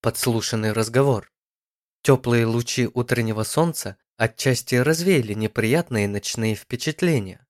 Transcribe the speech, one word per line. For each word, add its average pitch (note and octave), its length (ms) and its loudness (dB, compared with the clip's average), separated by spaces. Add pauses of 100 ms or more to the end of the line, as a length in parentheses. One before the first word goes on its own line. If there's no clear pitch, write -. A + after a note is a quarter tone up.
Подслушанный A2 720 -2
разговор. A#2 600 0 (680)
Тёплые A#2+ 440 4
лучи A#2 460 0
утреннего A#2 500 -2
солнца D#3 540 -2 (200)
отчасти A#2+ 600 0
развеяли D3 580 2
неприятные A2 760 0
ночные G#2+ 460 -2
впечатления. B2+ 960 -4